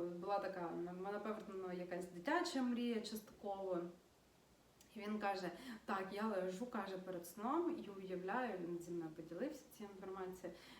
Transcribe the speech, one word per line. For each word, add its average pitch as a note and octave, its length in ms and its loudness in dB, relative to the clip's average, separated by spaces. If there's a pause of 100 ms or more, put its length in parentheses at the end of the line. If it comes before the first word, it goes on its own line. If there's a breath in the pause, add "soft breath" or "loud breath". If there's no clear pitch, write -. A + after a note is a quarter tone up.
(100)
була F#3+ 280 2
така, F#3 320 0 (420)
напевно, G3+ 600 -2
якась F3 380 -2
дитяча C#4 520 4
мрія A#3+ 380 4
частково. G3 800 -2 (1160)
І G#3+ 60 -8
він G#3 180 0
каже, F#3+ 320 2 (340 loud breath)
так, F#3+ 280 2
я G#3 140 2
лежу, F#3 400 2
каже, G3 320 0
перед F3+ 280 -4
сном D4 580 4
і G3 60 -6
уявляю, F#3+ 680 0
він E3+ 200 -2
зі E3 120 -6
мною E3 200 0
поділився E3+ 580 -4
цією G3 260 -10
інформацією, F#3 640 -4 (220 loud breath)